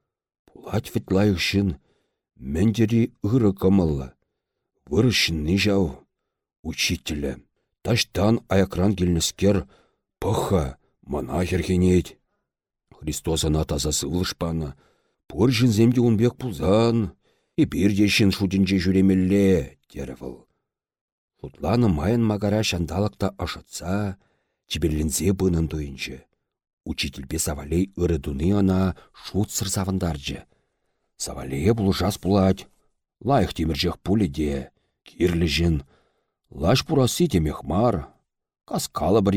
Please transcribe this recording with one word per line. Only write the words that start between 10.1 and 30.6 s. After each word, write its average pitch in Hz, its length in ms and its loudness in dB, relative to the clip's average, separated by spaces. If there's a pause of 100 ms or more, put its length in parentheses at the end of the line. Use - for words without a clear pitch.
пӑхха 87 560 -2 (240)
мана 69 440 -4
хӗрхенет. 90 720 2 (800)
Христос 78 460 -4
ӑна 78 200 2
таза 76 280 -4
сывлӑшпанă. 82 840 -4 (520)
Пур 117 240 0
ҫынсем 117 420 4
те 123 80 0
унпех 117 360 2
пулсан, 110 800 0 (440)
эпир 101 380 2
те 104 100 4
ҫын 101 240 4
шутинче 95 480 0
ҫӳремелле", — 95 1000 2 (120)
терӗ 64 300 -12
вӑл. 62 260 -14 (960)
Хутланă 110 460 0
майӑн 95 340 2
Макара 107 400 0
ҫанталӑк 90 560 -2
та 98 100 -2 (100)
ышӑтса, 92 800 -6 (540)
чипелленсе 78 640 -2
пынын 87 340 0
туйынче. 71 580 -10 (580)
Учительпе - 540 -8
Савалей 78 580 -2
ыры 82 220 0
туни 71 360 -2
ӑна 95 400 2 (180)
шутсыр - 560 -6
савӑнтарчӗ. 92 800 -4 (720)